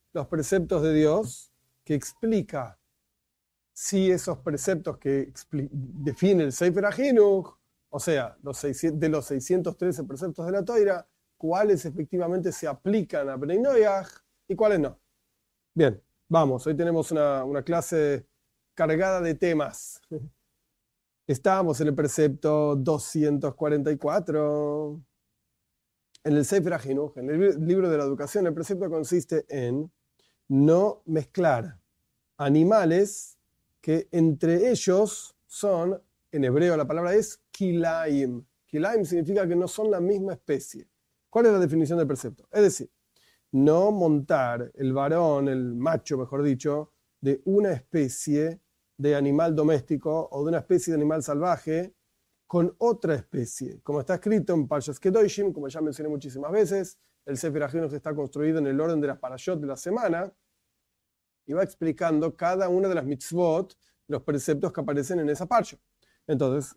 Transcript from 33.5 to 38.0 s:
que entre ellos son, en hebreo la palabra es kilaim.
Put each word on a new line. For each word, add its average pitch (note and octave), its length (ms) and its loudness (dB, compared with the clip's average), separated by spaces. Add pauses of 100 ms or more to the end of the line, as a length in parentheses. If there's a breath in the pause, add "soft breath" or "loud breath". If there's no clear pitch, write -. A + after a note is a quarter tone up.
que D#3+ 300 -2
entre E3+ 580 4
ellos G3+ 640 0 (100)
son, F#3 560 -2 (300)
en C#3+ 140 0
hebreo D#3 320 4
la C#3+ 100 0
palabra E3+ 260 -2
es - 280 0 (100)
kilaim. D#3+ 920 -2 (200)